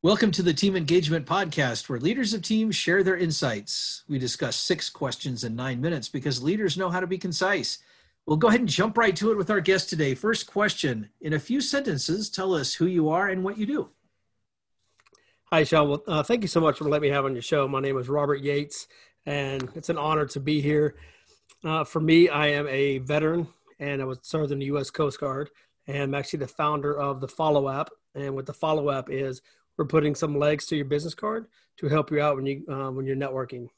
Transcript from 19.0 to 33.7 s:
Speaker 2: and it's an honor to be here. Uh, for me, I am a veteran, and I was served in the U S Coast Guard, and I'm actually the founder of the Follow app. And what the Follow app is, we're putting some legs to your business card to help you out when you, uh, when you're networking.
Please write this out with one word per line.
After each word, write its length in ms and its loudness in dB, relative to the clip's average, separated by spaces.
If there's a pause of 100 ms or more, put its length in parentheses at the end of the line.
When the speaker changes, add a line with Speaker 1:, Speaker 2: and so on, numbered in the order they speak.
Speaker 2:
and 480 -4
it's 140 -12
an 100 0
honor 280 2
to 160 -8
be 180 0
here. 380 2 (680)
Uh, 220 0
for 160 -4
me, 260 8
I 200 2
am 200 2
a 300 2
veteran, 500 0 (320)
and 220 -4
I 40 -4
was 180 -8
served 280 -2
in 80 -2
the 60 -4
U 140 -2
S 100 -4
Coast 320 -2
Guard, 280 -4 (380)
and 160 -4
I'm 100 -2
actually 260 -4
the 100 -6
founder 500 -2
of 220 -4
the 80 -8
Follow 400 2
app. 200 -4 (240)
And 220 -6
what 100 -8
the 80 -12
Follow 380 0
app 180 -4
is, 320 -6 (340)
we're 100 -2
putting 280 2
some 240 -2
legs 300 0
to 80 -2
your 100 -2
business 300 -4
card 320 -6 (300)
to 100 -4
help 240 2
you 100 2
out 140 2
when 100 -4
you, 240 -4
uh, 220 -6
when 160 -6
you're 80 -2
networking. 500 -6 (120)